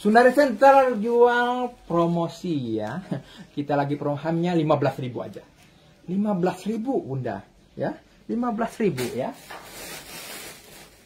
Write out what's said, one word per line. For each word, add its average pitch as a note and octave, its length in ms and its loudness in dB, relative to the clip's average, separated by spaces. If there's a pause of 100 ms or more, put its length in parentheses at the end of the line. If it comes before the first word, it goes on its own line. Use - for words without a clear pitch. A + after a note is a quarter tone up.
Sundari A#3+ 320 6
Sentral C4+ 640 6
jual A#3+ 880 2
promosi E3 960 -2
ya. A#2+ 240 -8 (480)
Kita C#3+ 240 -2
lagi C#3+ 160 0
promonya D#3+ 640 -2
lima D#3 160 2
belas C3+ 240 0
ribu B2 240 -8
aja. G#2+ 240 -14 (640)
Lima G#3 240 0
belas F3 320 -2
ribu A3+ 400 -2
Bunda A#2+ 400 -6 (320)
ya. D3+ 160 -4 (320)
Lima A#3+ 240 -4
belas A3 320 -4
ribu C3+ 320 0
ya. C3 160 -4 (1800)